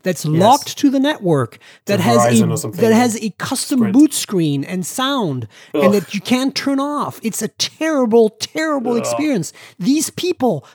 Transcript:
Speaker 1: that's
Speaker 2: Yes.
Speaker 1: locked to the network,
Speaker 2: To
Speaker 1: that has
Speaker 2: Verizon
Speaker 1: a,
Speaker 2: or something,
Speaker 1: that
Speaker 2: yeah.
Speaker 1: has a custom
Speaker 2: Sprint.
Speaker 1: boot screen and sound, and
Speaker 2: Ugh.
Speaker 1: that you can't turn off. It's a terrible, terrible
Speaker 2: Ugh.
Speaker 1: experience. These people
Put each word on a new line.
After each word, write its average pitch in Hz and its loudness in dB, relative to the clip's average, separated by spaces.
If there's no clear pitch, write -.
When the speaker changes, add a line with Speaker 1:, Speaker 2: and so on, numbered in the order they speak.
Speaker 1:
that's 135 -4
Speaker 2:
Yes. 151 0
Speaker 1:
locked 240 2
to 277 4
the 269 0
network, 180 0
Speaker 2:
To - -20
Speaker 1:
that - 0
has - 4
Speaker 2:
Verizon 175 4
Speaker 1:
a, - -2
Speaker 2:
or 147 -2
something, - -6
Speaker 1:
that 226 4
Speaker 2:
yeah. 220 6
Speaker 1:
has 233 2
a 214 -4
custom - -4
Speaker 2:
Sprint. 202 0
Speaker 1:
boot 285 6
screen 151 -2
and 180 -6
sound, 214 -4
and - 2
Speaker 2:
Ugh. 202 6
Speaker 1:
that 196 -2
you 202 -4
can't 262 -2
turn 277 -2
off. 285 -4
It's - -6
a 214 -4
terrible, 247 0
terrible 277 -4
Speaker 2:
Ugh. 233 0
Speaker 1:
experience. 233 -2
These 277 0
people 254 -2